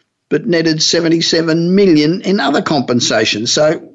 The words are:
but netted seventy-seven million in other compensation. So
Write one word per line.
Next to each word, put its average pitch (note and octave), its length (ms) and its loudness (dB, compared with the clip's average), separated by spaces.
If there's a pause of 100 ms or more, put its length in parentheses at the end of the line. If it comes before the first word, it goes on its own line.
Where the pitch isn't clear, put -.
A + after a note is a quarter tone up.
(280)
but D3+ 180 -4
netted E3 380 -2
seventy-seven E3 880 0
million F3+ 500 4
in G3 180 0
other - 200 0
compensation. A#2+ 880 -2
So D#3 480 -2